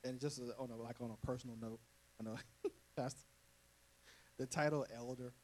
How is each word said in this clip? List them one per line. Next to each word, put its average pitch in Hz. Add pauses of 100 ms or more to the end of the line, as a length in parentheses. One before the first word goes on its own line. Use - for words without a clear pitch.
And 127
just 143
as, 120
on 127
a, 113
like, 117
on 117
a 113
personal 123
note, 113 (400)
I 110
know 110 (280)
<laughs> 349 (260)
Pastor, 135 (1160)
the 131
title 151 (100)
elder 123 (120)